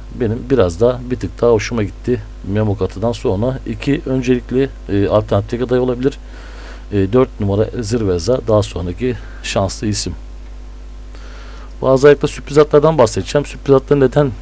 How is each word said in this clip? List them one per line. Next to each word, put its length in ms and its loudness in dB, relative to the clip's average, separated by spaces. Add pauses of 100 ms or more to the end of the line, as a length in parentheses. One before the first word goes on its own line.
(200)
benim 180 0 (120)
biraz 300 4
daha, 200 2 (100)
bir 60 -2
tık 240 -8
daha 100 4
hoşuma 320 2
gitti 380 -2 (320)
Memok 300 0
atıdan 300 -2
sonra. 540 -2
İki 400 -2
öncelikli, 600 0 (200)
e, 200 2
alternatif 420 2
tek 120 -4
aday 160 2
olabilir. 400 0 (760)
E, 200 2
dört 280 2
numara 280 2 (120)
Zirveza 680 0
daha 140 4
sonraki 540 -4 (260)
şanslı 440 -2
isim. 260 -2 (1700)
Bazı 240 6
ayakta 200 8
sürpriz 320 -2
atlardan 400 6
bahsedeceğim. 480 2
Sürpriz 280 0
atları 260 4
neden 300 4 (120)